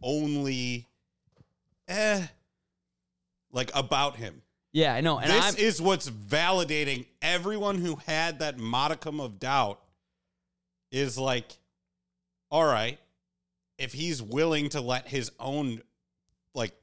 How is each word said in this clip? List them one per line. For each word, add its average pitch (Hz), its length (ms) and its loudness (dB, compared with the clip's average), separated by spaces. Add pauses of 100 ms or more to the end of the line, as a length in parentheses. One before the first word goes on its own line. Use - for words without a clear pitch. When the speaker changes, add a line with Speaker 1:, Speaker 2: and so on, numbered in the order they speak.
Speaker 1:
only, 135 880 -2 (1000)
eh, 202 380 0 (1300)
like, 123 220 -2
about 139 420 0
him. 98 260 -10 (300)
Speaker 2:
Yeah, 147 220 4
I 123 60 0
know. 151 180 2
And 139 120 2
Speaker 1:
This 196 240 4
Speaker 2:
I'm - 20 -6
Speaker 1:
is 208 240 2
what's 170 300 2
validating 147 960 0 (160)
everyone 196 560 0
who 170 180 -2 (100)
had 160 340 0
that 147 180 -4
modicum 143 640 -2
of 110 180 -8
doubt 127 420 0 (1080)
is 127 260 -2
like, 131 400 -2 (960)
all 160 160 4
right, 120 320 2 (800)
if 127 160 -6
he's 151 280 -2
willing 147 480 0
to 147 120 -4
let 127 260 -2
his 131 220 -4 (100)
own, 131 400 -4 (720)
like, 113 180 -4 (100)